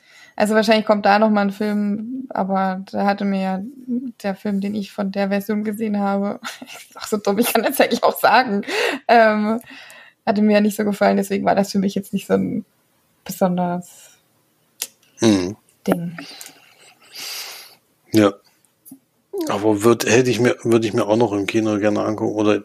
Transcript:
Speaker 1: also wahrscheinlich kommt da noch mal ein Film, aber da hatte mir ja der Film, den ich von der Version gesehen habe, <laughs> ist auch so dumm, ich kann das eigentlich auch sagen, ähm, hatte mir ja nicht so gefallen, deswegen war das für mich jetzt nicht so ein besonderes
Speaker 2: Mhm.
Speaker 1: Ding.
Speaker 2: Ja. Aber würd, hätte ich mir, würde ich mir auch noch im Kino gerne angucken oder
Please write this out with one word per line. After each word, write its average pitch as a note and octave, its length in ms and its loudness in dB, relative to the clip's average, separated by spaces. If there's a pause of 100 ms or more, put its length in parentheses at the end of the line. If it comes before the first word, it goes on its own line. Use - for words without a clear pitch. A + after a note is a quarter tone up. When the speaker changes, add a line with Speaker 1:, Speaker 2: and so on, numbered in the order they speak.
(360)
Speaker 1:
also G#3+ 180 0
wahrscheinlich A3 320 4
kommt G#3 200 2
da G3+ 120 6
noch A3 140 4
mal G#3 100 2
ein G3 100 0
Film, G#3+ 760 -4
aber F#3+ 640 -2
da G3+ 140 -2
hatte G3+ 200 0
mir G3 160 -2
ja F#3+ 200 -4 (600)
der G3 140 -4
Film, G3 260 -4
den G3+ 140 -4
ich G3+ 160 -6
von G3 200 -4
der G3 180 -2
Version G3+ 340 -2
gesehen G#3+ 340 -4
habe, G3+ 420 -2 (200)
<laughs> - 20 -16
ist - 360 -20
auch - 100 -12
so A3 100 -2
dumm, G#3 220 -2
ich A#3+ 120 0
kann A3+ 120 2
das C#4 160 -2
eigentlich - 240 0
auch - 160 0
sagen, G#3 440 2 (440)
ähm, A3 520 4 (680)
hatte G#3 160 2
mir G#3+ 120 6
ja G#3 60 4
nicht G#3 160 2
so G#3+ 60 -2
gefallen, G3+ 340 2
deswegen G3 280 -2
war - 100 4
das G3 160 0
für G3+ 80 0
mich G3 160 0
jetzt G3 180 -8
nicht G3 140 -4
so F#3+ 60 0
ein G3 320 -2 (600)
besonderes F3+ 640 -2 (1300)
Speaker 2:
Mhm. G2+ 360 2 (300)
Speaker 1:
Ding. E3+ 300 -2 (1900)
Speaker 2:
Ja. G#2 220 4 (1160)
Aber G#2 340 0
würd, A2+ 220 4
hätte B2 240 4
ich A2 100 0
mir, A#2+ 240 2
würde A2+ 240 2
ich G2 60 -6
mir A2+ 120 0
auch G#2 100 2
noch A2+ 160 2
im G2+ 160 -2
Kino A2 320 0
gerne G#2 240 0
angucken G#2+ 320 -4
oder G#2 300 0